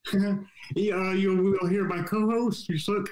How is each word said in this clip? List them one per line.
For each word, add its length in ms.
<laughs> 420
yeah, 180
uh, 40
you 220
will 80
hear 180
my 180
co-host, 680
Yusuk 440